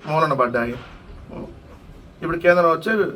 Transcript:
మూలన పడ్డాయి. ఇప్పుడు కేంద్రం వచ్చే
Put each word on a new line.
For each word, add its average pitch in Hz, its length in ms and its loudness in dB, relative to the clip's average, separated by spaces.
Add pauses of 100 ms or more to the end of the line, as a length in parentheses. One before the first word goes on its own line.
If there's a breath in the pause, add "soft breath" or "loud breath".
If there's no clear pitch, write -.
మూలన 151 260 0
పడ్డాయి. 120 420 -2 (1400)
ఇప్పుడు 170 240 -6
కేంద్రం 175 320 6
వచ్చే 196 340 0 (120)